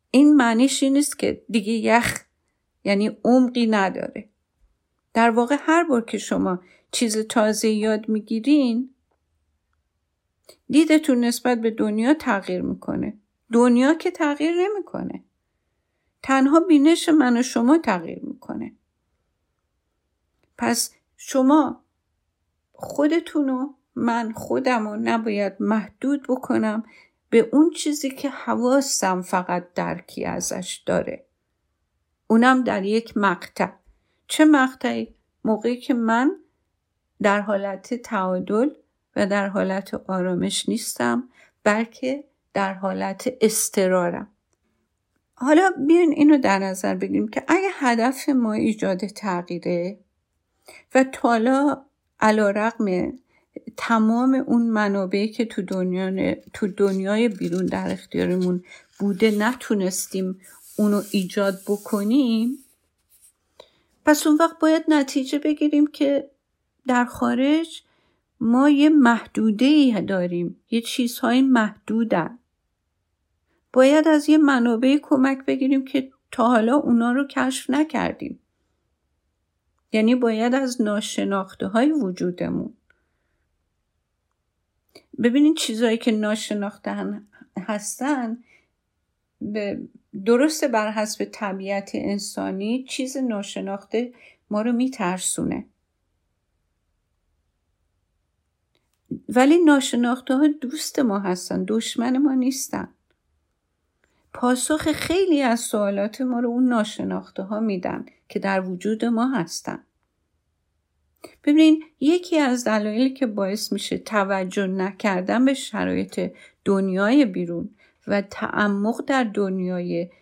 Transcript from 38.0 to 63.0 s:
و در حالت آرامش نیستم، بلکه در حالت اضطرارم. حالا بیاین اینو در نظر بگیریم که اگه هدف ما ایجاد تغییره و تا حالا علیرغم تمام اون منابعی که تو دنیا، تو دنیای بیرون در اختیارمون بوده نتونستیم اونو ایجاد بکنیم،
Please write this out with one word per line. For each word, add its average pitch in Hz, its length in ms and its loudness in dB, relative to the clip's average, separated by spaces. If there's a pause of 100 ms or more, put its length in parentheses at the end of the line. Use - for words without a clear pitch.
و 202 100 0
در 202 220 -2
حالت 190 460 -4
آرامش 185 720 -4
نیستم، 233 600 -4 (360)
بلکه 233 600 -2 (300)
در 196 200 -4
حالت 190 640 -6
اضطرارم. 185 880 0 (1080)
حالا 320 360 4 (160)
بیاین 330 260 6
اینو 294 260 6
در 196 200 2
نظر 190 360 -4
بگیریم 196 340 -2
که 220 200 -8
اگه 381 240 2
هدف 247 560 0
ما 240 240 2
ایجاد 214 540 -2
تغییره 180 920 -6 (960)
و 262 100 6
تا 262 240 -2
حالا 262 560 2 (360)
علیرغم 214 920 0 (640)
تمام 233 580 2
اون 240 280 0
منابعی 202 640 -2
که 220 160 -4
تو 220 180 -6
دنیا، 185 720 -4 (180)
تو - 140 -4
دنیای 196 640 0
بیرون 180 380 -4
در 190 260 -4
اختیارمون 180 720 -2 (340)
بوده 202 320 0
نتونستیم 190 1080 -4 (360)
اونو 208 340 2
ایجاد 196 560 -2
بکنیم، 226 920 0 (1500)